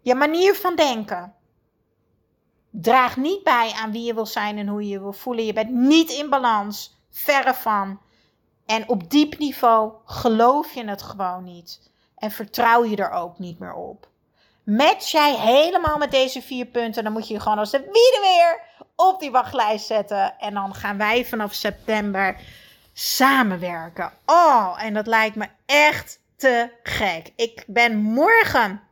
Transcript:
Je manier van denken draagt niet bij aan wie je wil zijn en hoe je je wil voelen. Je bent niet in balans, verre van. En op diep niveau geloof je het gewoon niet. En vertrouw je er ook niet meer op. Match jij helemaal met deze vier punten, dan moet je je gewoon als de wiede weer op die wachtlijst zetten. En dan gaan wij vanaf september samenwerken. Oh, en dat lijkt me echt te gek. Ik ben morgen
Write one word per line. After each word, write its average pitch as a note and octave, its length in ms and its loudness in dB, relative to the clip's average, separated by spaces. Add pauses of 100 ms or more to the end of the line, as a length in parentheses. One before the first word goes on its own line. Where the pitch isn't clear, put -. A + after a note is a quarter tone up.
Je B3 140 2
manier D#4+ 400 2
van F#4 200 -2
denken G#3+ 600 -2 (1400)
draagt A#3 460 2
niet E4+ 260 -4
bij A#3 340 0
aan A3 160 -8
wie A#3 120 -8
je A#3 100 -4
wil A3 120 -4
zijn G#3 320 -6
en G3+ 80 -6
hoe G#3 160 -6
je G#3 60 -6
je G3 120 -6
wil G3 120 -10
voelen. A3+ 320 -6
Je G#3+ 80 -4
bent A3 180 -4
niet C#4+ 400 4
in C#4+ 200 -6
balans, A3 680 -2 (140)
verre C4+ 440 0
van. G3 460 -4 (680)
En A3 220 -4
op G3+ 220 -4
diep D4+ 280 2
niveau A#3 540 2 (120)
geloof B3 680 2
je A#3+ 120 -12
het G3+ 180 -10
gewoon F#3 420 -8
niet. F3 460 -20 (260)
En G#3+ 140 -8
vertrouw A3+ 540 0
je G#3+ 120 -4
er F#3+ 140 -2
ook F3 280 -8
niet F3 200 -12
meer F3+ 160 -14
op. - 340 -16 (560)
Match C4 460 2
jij D4 240 4
helemaal D4+ 640 2
met D4 120 -2
deze C4 320 -2
vier B3 240 -10
punten, A#3 380 -6
dan G#3+ 80 -6
moet G#3+ 160 -8
je A3 60 -8
je G#3 60 -8
gewoon G#3+ 180 -2
als G#3 120 -4
de C#4 80 0
wiede A4+ 440 4
weer E4+ 380 4 (360)
op F#4 240 4
die D4 100 -8
wachtlijst A#3 560 0
zetten. G#3 520 -2
En G#3 160 -8
dan G3 200 -6
gaan G3+ 240 -8
wij A3 260 0
vanaf G#3+ 280 -6
september G3+ 840 -4 (560)
samenwerken. F3+ 1200 -2 (140)
Oh, C#4 520 4
en G#3+ 160 -6
dat G#3+ 120 -2
lijkt A3 300 2
me G#3+ 100 -6 (200)
echt D4 540 2 (160)
te A#3+ 340 2 (120)
gek. F3+ 540 -6
Ik A#3 300 -6
ben A#3 300 2
morgen A#3 960 2